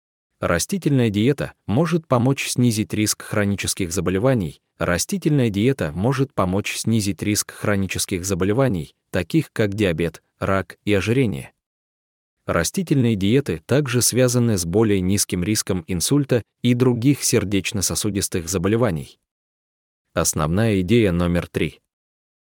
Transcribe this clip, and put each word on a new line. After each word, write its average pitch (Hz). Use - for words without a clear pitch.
Растительная 131
диета 104
может 160
помочь 127
снизить 110
риск 104
хронических 101
заболеваний. 95
Растительная 147
диета 101
может 127
помочь 95
снизить 101
риск 101
хронических 98
заболеваний, 98
таких 95
как 104
диабет, 87
рак 95
и 101
ожирение. 98
Растительные 120
диеты 98
также 123
связаны 120
с 85
более 101
низким 92
риском 98
инсульта 127
и 123
других 123
сердечно-сосудистых 95
заболеваний. 95
Основная 90
идея 101
номер 87
три. -